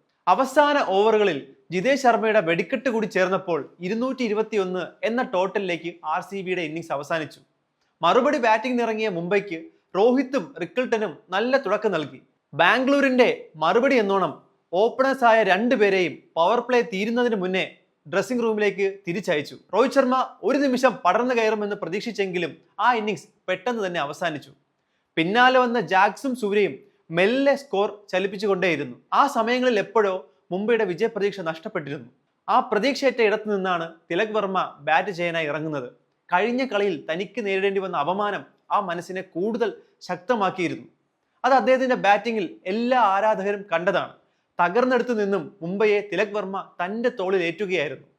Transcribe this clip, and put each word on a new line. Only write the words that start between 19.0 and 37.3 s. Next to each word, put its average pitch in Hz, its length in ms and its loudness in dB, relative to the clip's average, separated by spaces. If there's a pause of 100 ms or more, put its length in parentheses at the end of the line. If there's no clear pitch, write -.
തിരിച്ചയച്ചു. 170 480 -4 (180)
രോഹിത് 247 180 2
ശർമ്മ 262 360 2 (140)
ഒരു 247 160 2
നിമിഷം 254 460 2
പടർന്നു 233 300 2
കയറുമെന്ന് 214 420 0
പ്രതീക്ഷിച്ചെങ്കിലും 185 800 -6 (240)
ആ 240 140 2
ഇന്നിംഗ്സ് 214 340 -6 (200)
പെട്ടെന്ന് 202 380 -4
തന്നെ 175 140 -4
അവസാനിച്ചു. 147 500 -6 (640)
പിന്നാലെ 240 420 4
വന്ന 240 220 2
ജാക്സും 202 560 0
സൂര്യയും 202 580 -2 (160)
മെല്ലെ 240 460 2
സ്കോർ 202 420 -2 (140)
ചലിപ്പിച്ചുകൊണ്ടേയിരുന്നു. 185 840 0 (160)
ആ 233 140 4
സമയങ്ങളിൽ 247 520 0
എപ്പോഴോ 190 520 0 (220)
മുംബൈയുടെ 220 320 0
വിജയപ്രതീക്ഷ 196 560 -4
നഷ്ടപ്പെട്ടിരുന്നു. 160 680 -8 (400)
ആ 220 120 2
പ്രതീക്ഷയേറ്റ 247 600 0
ഇടത്തു 214 260 0
നിന്നാണ് 185 460 -2 (160)
തിലക് 196 180 0
വർമ്മ 190 520 -4
ബാറ്റ് 156 300 0
ചെയ്യാനായി 165 360 -4
ഇറങ്ങുന്നത്. 147 460 -6 (400)
കഴിഞ്ഞ 240 320 0
കളിയിൽ 202 480 -2
തനിക്ക് 196 340 -6